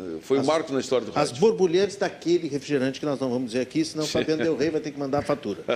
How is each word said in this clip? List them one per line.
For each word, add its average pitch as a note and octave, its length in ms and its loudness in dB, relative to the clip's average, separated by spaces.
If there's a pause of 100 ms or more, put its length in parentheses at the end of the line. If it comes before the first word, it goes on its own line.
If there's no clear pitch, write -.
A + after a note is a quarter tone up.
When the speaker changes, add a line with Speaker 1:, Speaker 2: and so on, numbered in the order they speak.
(220)
Speaker 1:
foi C3+ 180 2
um - 20 2
Speaker 2:
As, C3 60 2
Speaker 1:
marco D#3 260 2
na C3 60 2
história A#2+ 260 0
do G#2 60 -10
Speaker 2:
as D3 180 2
Speaker 1:
rádio. B2 100 -8
Speaker 2:
borbulhantes F#3+ 560 4
daquele E3+ 520 0
refrigerante C3+ 520 -2
que - 60 -6
nós C#3 140 -2
não C3 100 -2
vamos B2 220 -2
dizer B2 100 0
aqui, D3+ 240 0
senão D#3 200 -4
Speaker 1:
Sim. D3 60 -6
Speaker 2:
Fabiano D#3 320 0
Del D#3+ 140 2
Rey D3+ 140 0
vai D3+ 100 -2
ter D3 100 -6
que C#3 80 -12
mandar C#3+ 200 0
a - 20 0
fatura. G#2+ 380 -4 (160)